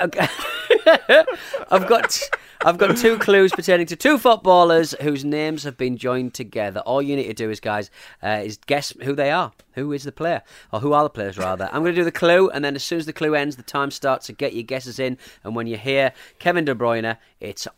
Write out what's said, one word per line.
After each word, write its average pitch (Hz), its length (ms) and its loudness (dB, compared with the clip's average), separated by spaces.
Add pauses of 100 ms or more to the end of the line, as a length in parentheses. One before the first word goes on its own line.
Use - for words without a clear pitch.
okay. - 260 0 (580)
<laughs> 302 380 6 (460)
I've 190 160 4
got, - 340 2 (440)
I've 175 140 4
got 196 180 4
two 226 220 4
clues 196 340 4
pertaining 175 340 0
to 165 100 -8
two 285 220 4
footballers 175 840 4
whose 143 240 -2
names 151 400 -4
have 139 120 -10
been 127 200 -4
joined 127 380 -4
together. 104 460 -6
All 127 220 -2
you 143 140 -4
need 135 100 -2
to 110 80 -8
do 110 160 -4
is, 107 100 -8
guys, 104 300 -6 (320)
uh, 107 220 -2
is 107 220 -10
guess 143 260 -2 (100)
who 135 120 -4
they 143 160 0
are. 156 220 -2 (200)
Who 143 200 -6
is 139 120 -8
the 135 80 -10
player? 156 300 -4 (300)
Or 110 80 -4
who 147 120 -2
are 147 120 4
the 147 60 -2
players, 98 280 -8
rather. 92 340 -4
I'm 147 100 -2
gonna 170 120 0
do 175 100 0
the 165 80 -2
clue, 180 380 4
and 143 140 -6
then 143 120 -4
as 135 80 -10
soon 170 140 -4
as 156 80 -8
the 156 60 -10
clue 151 220 -2
ends, 143 220 -2
the 123 60 -20
time 139 280 -4
starts 135 360 -4
to 120 60 -16
get 131 220 -6
your 117 100 -6
guesses 123 340 -10
in. 127 200 -4 (240)
And 113 140 -8
when 117 100 -6
you 113 100 -6
hear 135 360 0 (260)
Kevin 175 260 0
De 139 100 -2
Bruyne, 113 420 -2 (240)
it's - 260 -12 (120)